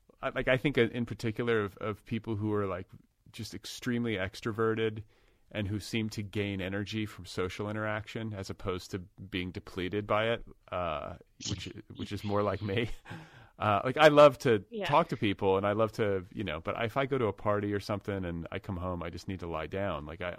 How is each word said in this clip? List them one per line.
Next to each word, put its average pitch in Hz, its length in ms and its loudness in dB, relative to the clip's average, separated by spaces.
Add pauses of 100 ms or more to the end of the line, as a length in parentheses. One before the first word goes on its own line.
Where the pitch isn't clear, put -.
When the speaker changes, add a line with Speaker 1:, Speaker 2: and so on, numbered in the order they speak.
(220)
Speaker 1:
I, 135 80 -4
like, 131 180 -2
I 131 100 4
think 139 200 2
in 117 280 4
particular 113 560 0
of, 98 160 -4
of 104 280 -6
people 113 300 -4
who 104 180 0
are, 104 120 2
like, 92 220 -6 (440)
just - 220 -12
extremely 117 640 -2
extroverted 110 880 0 (480)
and 104 160 -2
who 104 120 -2
seem 110 300 -2
to 107 120 -8
gain 101 400 -4
energy 101 440 -4
from 90 200 -12
social 98 440 -4
interaction 107 640 -4
as 95 160 -8
opposed 92 420 -6
to 98 80 -4 (320)
being 90 200 -2
depleted 95 540 -4
by 110 240 2
it, 117 140 -2 (280)
uh, 82 420 -4 (360)
which, 87 200 -8 (260)
which 98 160 -8
is 101 120 -6
more 104 200 0
like 101 180 0
me. 107 340 -2
<laughs> - 40 -14 (600)
Uh, 101 220 4
like, 131 140 -2
I 156 100 10
love 147 300 12
to 110 320 4
Speaker 2:
Yeah. 208 160 -6
Speaker 1:
talk 160 240 4
to 131 80 -2
people 98 400 4
and 101 100 2
I 104 60 2
love 110 180 2
to, 98 420 0
you 110 120 -6
know, 80 160 -4
but 101 200 -4
if 113 140 -2
I 139 100 0
go 135 120 -2
to 120 80 2
a 101 80 2
party 104 400 0
or 101 80 0
something 101 420 -4
and 85 300 -4
I 98 60 -4
come 95 180 -6
home, 87 260 -4
I 85 60 -6
just - 180 -12
need 92 140 -6
to 85 60 -6
lie 80 200 -4
down. 87 380 -4
Like, 80 160 -10
I, 90 180 -4